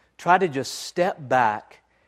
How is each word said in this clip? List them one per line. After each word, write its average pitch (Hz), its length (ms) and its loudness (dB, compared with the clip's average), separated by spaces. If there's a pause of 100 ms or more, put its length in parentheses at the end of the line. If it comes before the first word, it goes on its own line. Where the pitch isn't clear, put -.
(180)
tried 180 220 4
to 185 80 0
just 135 260 -4
step - 460 -4
back 123 640 0 (240)